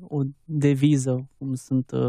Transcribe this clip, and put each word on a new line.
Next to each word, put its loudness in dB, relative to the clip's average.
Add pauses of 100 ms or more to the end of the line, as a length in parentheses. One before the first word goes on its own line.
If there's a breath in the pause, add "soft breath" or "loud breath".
o -2 (220)
deviză, 2 (100)
cum -6
sunt, -4
uh, -2